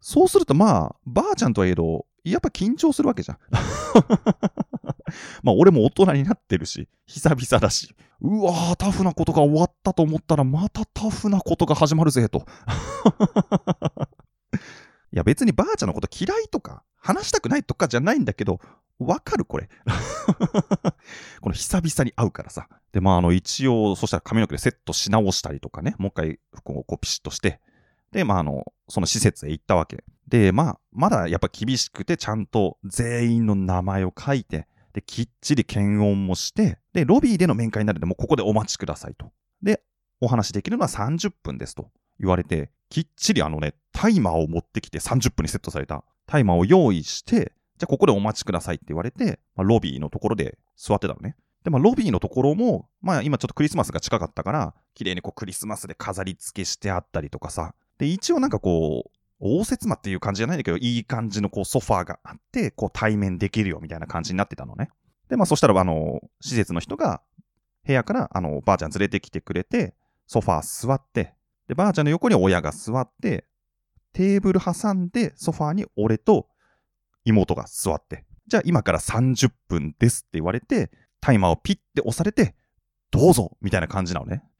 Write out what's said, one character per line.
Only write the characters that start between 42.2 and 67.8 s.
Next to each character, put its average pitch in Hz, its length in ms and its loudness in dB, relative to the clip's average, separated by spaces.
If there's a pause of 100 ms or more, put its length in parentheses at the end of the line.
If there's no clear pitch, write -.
わ 90 60 8
れ 90 80 2
て、 76 260 -4 (180)
き - 140 -2
っ - 120 -4
ち - 200 2
り - 80 2
あ 76 80 -2
の 76 100 -4
ね、 76 140 -4 (180)
タ - 160 0
イ 208 120 4
マ 92 120 2
ー - 40 -4
を 80 120 2
持 82 120 -2
っ - 20 -10
て - 180 -8
き - 100 -20
て、 76 100 -8
三 127 200 0
十 - 80 -2
分 - 140 -6
に 78 60 -2
セ - 100 -6
ッ - 20 -8
ト - 100 -12
さ 76 100 -6
れ 69 60 -6
た 73 160 -8 (240)
タ 156 120 0
イ 131 60 4
マ 90 100 4
ー - 20 4
を 87 80 6
用 143 280 6
意 82 120 -2
し - 180 -10
て、 - 300 -2 (260)
「じ - 60 -6
ゃ - 0 -
あ - 20 -10
こ 135 120 -2
こ 196 80 4
で 143 60 6
お 101 80 2
待 107 200 -4
ち - 40 -8
く 104 80 -6
だ 85 100 -4
さ 90 100 -6
い」 78 40 -6
っ - 20 -12
て - 100 -20
言 78 80 -6
わ 85 60 -4
れ 120 80 -6
て、 - 280 -4 (160)
ま 95 80 -4
あ、 95 40 0
ロ 113 140 4
ビ 69 160 -6
ー 64 40 -8
の 73 80 -6
と - 100 -10
こ 107 120 -2
ろ 113 60 -2
で 73 220 -6 (180)
座 - 180 -2
っ 101 40 0
て 95 100 -4
た 71 60 -6
の - 60 -20
ね。 - 160 -10 (300)
で、 175 40 -2
ま 135 100 2
あ、 - 20 2
ロ 233 140 6
ビ 247 80 -2
ー 180 80 0
の 90 80 0
と - 80 -6
こ 127 140 -2
ろ 143 120 2
も、 214 340 -2 (140)
ま 180 140 -2
あ、 123 60 -2
今 143 160 -2
ち - 60 -8
ょ - 20 -4
っ - 20 -4
と - 60 -10
ク 147 100 0
リ 151 40 0
ス - 80 -4
マ 139 60 0
ス - 80 -4
が - 80 -6
近 - 220 -4
か - 60 -6
っ - 60 -10
た - 120 -8
か - 80 -4
ら、 120 220 -4 (200)
綺 - 80 -12
麗 92 140 -4
に 90 40 -8
こ - 100 -12
う - 60 -16
ク 110 100 -10
リ 92 60 -12
ス - 140 -10
マ 107 100 -8
ス - 120 -14
で 82 80 -16
飾 95 260 -8
り 92 160 -8
付 - 240 -12
け - 20 -6
し - 120 -8
て 101 160 -6
あ 92 60 -2
っ - 120 -10
た 85 100 -6
り 73 80 -10
と - 120 -12
か - 100 -12
さ。 80 240 -8 (240)
で、 - 80 -2
一 185 260 -2
応 339 60 2
な 262 80 0
ん 208 40 0
か 104 100 -4
こ 80 500 -2
う、 - 20 -20 (280)
応 147 240 4
接 233 240 -2
間 165 80 2
っ - 40 -20
て - 80 -8
い 95 60 -2
う 90 60 -4
感 101 140 -2
じ 95 40 -10
じ 113 60 0
ゃ - 20 -2
な 135 80 0
い 147 40 -4
ん - 20 -4
だ - 20 -4
け - 80 -2
ど、 - 60 0
い 120 220 -2
い 110 60 -6
感 117 240 -4
じ 104 140 -2
の 101 80 0
こ 101 120 -4
う - 20 -2
ソ - 160 -2
フ - 120 -2
ァ 92 100 0
ー - 20 -4
が - 180 -14
あ - 120 -20
っ - 20 -20 (160)
て、 208 180 -2
こ - 160 -4
う - 60 -2
対 110 240 0
面 98 200 -2
で 98 140 -2
き 110 140 0
る 98 40 -2
よ 80 140 -6
み 80 60 -14
た 82 80 -12
い - 20 -12
な 80 80 -12
感 82 160 -8
じ 80 100 -8
に 92 40 -4
な 101 80 0
っ - 40 -20
て - 60 -14
た 65 100 -14
の - 120 -16
ね。 127 140 -8 (380)
で、 262 80 -2
ま 226 60 4
あ、 175 40 4
そ 151 100 2
し - 40 0
た 156 60 4
ら、 98 140 6
あ - 20 2
の、 80 380 -2 (200)
施 165 140 -8
設 107 180 0
の 85 60 -2
人 - 180 -8
が、 104 240 -2 (640)